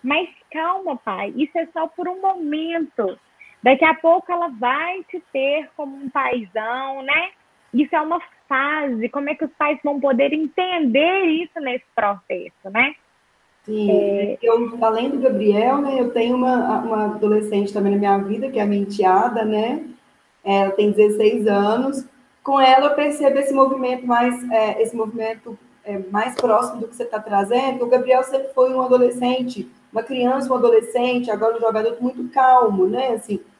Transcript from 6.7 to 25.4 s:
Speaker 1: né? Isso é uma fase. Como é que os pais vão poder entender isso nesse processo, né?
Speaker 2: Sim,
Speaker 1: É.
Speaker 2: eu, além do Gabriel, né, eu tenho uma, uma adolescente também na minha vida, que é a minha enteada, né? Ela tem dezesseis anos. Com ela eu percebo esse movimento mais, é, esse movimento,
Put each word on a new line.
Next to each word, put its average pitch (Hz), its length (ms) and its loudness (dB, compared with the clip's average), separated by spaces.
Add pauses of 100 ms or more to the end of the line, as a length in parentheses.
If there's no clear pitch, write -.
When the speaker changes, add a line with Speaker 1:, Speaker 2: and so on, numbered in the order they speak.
Speaker 1:
né? 311 260 -2 (440)
Isso 277 220 0
é 302 60 2
uma 320 180 -2 (280)
fase. 277 600 -2
Como 285 200 -6
é 311 60 -4
que 311 100 -6
os - 80 -10
pais 294 300 -2
vão 285 160 -2
poder 277 340 2
entender 330 920 0
isso 330 340 -2
nesse 254 340 -6
processo, 196 800 -6
né? 262 240 0 (680)
Speaker 2:
Sim, 214 280 -2
Speaker 1:
É. 202 500 0
Speaker 2:
eu, 233 420 0
além 226 280 0
do 269 80 -4
Gabriel, 214 600 2
né, 269 180 -2
eu 240 120 0
tenho 240 240 2
uma, 247 440 0
uma 220 260 -2
adolescente 208 680 0
também 202 200 0
na 202 80 2
minha 196 180 4
vida, 208 320 -4
que - 80 -4
é 208 60 0
a - 20 0
minha 202 160 0
enteada, 202 640 2
né? 220 400 -2 (580)
Ela 196 280 2
tem 208 200 2
dezesseis 214 560 4
anos. 226 580 0 (380)
Com 277 160 0
ela 262 280 6
eu 285 80 2
percebo 294 420 2
esse 269 160 0
movimento 262 520 2
mais, 247 440 0
é, 220 320 0
esse 226 140 -2
movimento, 220 640 -8 (260)